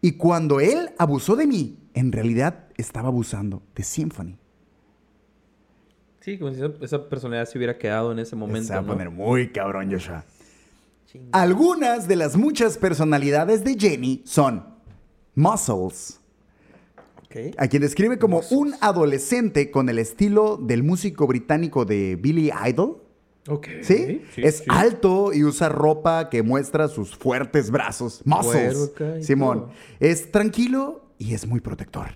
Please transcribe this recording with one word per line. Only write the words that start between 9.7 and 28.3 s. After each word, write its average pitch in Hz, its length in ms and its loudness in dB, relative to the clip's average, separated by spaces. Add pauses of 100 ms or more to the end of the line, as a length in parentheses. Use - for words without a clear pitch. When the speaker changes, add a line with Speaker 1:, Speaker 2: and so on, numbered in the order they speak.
Speaker 1:
Joshua. 87 320 -8 (800)
Speaker 2:
Chinga. 127 280 -20
Speaker 1:
Algunas 233 760 2
de 190 80 4
las 151 220 0
muchas 233 400 2
personalidades 156 880 2
de 269 120 0
Jenny 131 480 0
son 127 400 2 (680)
Muscles, 123 880 0 (1040)
Speaker 2:
Ok. 120 320 -12
Speaker 1:
a 135 100 0
quien 139 140 2
describe 196 380 2
como 190 180 4
Speaker 2:
Muscles. 240 200 0
Speaker 1:
un 285 220 0
adolescente 175 920 2
con 135 200 2
el 117 100 0
estilo 208 580 2
del 120 260 0
músico 160 440 0
británico 139 560 0
de 98 320 0
Billy 151 360 2 (160)
Idol. 175 360 0 (460)
Speaker 2:
Ok, 147 180 -6 (140)
Speaker 1:
¿Sí? 277 400 2 (120)
Speaker 2:
sí, - 80 -8
Speaker 1:
Es 151 180 2
Speaker 2:
sí. - 100 -16
Speaker 1:
alto 196 640 2
y 147 100 4
usa 147 240 2
ropa 156 640 2
que 117 120 0
muestra 143 460 0
sus 110 300 -8
fuertes 127 520 0
brazos. 113 540 -4
Muscles, 123 500 2